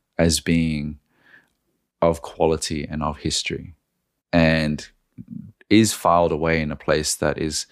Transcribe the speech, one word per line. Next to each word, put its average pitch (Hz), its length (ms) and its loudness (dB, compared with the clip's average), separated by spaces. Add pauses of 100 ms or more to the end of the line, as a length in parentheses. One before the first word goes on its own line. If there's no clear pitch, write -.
(160)
as 85 240 2
being 78 580 -2 (1000)
of 82 220 2
quality 80 640 -2
and 76 140 -6
of 76 160 -4
history, - 560 -6 (580)
and 80 560 0 (800)
is 107 240 6
filed 85 380 4
away 80 300 0
in 76 100 -4
a 71 60 -8
place 76 400 -2
that 76 220 -2
is 78 340 -4